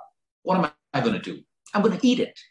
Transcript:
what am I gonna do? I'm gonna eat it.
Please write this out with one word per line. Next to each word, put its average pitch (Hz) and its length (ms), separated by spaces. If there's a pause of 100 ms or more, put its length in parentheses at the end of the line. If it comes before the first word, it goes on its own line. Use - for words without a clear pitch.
(440)
what 185 120
am 170 160 (220)
I 127 80
gonna 101 180
do? - 220 (320)
I'm 208 80
gonna 208 180
eat 247 200
it. - 200 (100)